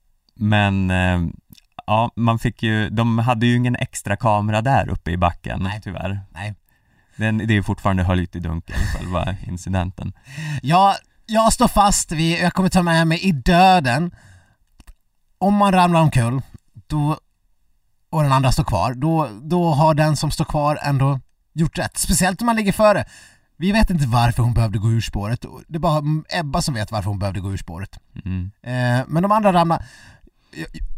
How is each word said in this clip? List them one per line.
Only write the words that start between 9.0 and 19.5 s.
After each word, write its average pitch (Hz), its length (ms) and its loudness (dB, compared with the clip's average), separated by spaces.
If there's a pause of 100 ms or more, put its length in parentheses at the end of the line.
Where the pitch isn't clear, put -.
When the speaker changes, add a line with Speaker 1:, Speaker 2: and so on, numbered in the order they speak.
Speaker 2:
<laughs> - 80 -14
Speaker 1:
incidenten. 92 640 -6 (480)
Speaker 2:
Ja, 190 340 2 (300)
jag 220 280 2
står 240 140 2
fast - 440 2
vid, 165 280 0
jag 175 140 0
kommer 185 160 0
ta 180 140 2
med 165 240 2
mig 160 120 0
i 190 120 0
döden. 170 800 4 (1300)
Om 196 160 2
man 202 180 4
ramlar 180 300 4
omkull, 127 400 2 (460)
då, 151 320 -2 (920)
och 156 140 0
den 139 80 2
andra 131 200 4
står 147 120 0
kvar, 107 300 -2
då, 151 360 -2 (120)
då 170 320 0